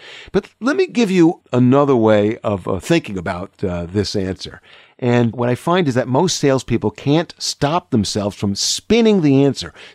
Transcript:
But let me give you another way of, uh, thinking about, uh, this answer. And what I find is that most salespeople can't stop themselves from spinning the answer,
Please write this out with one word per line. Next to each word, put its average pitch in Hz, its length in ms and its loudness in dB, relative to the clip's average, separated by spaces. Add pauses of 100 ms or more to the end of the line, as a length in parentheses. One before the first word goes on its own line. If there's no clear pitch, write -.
(300)
But - 180 -2 (120)
let 269 160 -2
me 370 100 0
give 226 240 0
you 170 300 4 (140)
another 131 420 4
way 107 420 4
of, 104 300 -4
uh, 95 120 -4
thinking 156 360 -2
about, 90 480 -8
uh, 87 220 -6
this 92 280 -4
answer. 95 460 -8 (380)
And 120 360 0
what 120 140 -4
I 123 60 -2
find 175 340 -2
is 117 60 -4
that 123 120 0
most 151 320 -2
salespeople 120 520 0
can't 151 480 -2
stop - 540 -6
themselves 104 440 -2
from 98 180 -4
spinning 214 680 0
the 139 200 4
answer, 131 300 -2 (220)